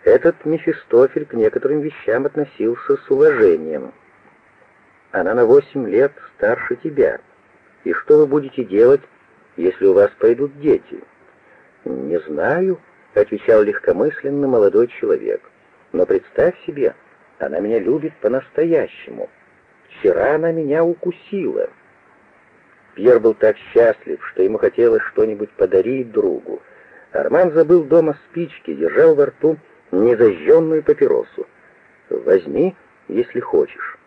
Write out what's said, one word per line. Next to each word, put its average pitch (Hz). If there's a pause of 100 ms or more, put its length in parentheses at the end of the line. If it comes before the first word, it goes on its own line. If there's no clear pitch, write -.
Этот 127
Мефистофель 151
к -
некоторым 123
вещам 139
относился 139
с -
уважением. 87 (1160)
"Она 98
на 120
восемь 135
лет 123 (240)
старше 120
тебя. 131 (640)
И 85
что -
вы 151
будете 135
делать, 113 (540)
если 90
у 95
вас 101
пойдут 139
дети?" - (840)
"Не 65
знаю", 151 (420)
отвечал 107
легкомысленно 135
молодой 110
человек. 60 (500)
"Но 90
представь 135 (100)
себе, 143 (440)
она 73
меня 110
любит 143
по-настоящему. 131 (600)
Вчера 104
она 165
меня 160
укусила". 165 (1300)
Пьер 113
был 110
так 107
счастлив, 113 (120)
что 92
ему 104
хотелось 113
что-нибудь 107
подарить 110
другу. 95 (500)
Арман 165
забыл 160
дома 151 (120)
спички, -
держал 143
во 143
рту 160 (340)
незажжённую 117
папиросу. - (600)
"Возьми, 87 (320)
если 120
хочешь". -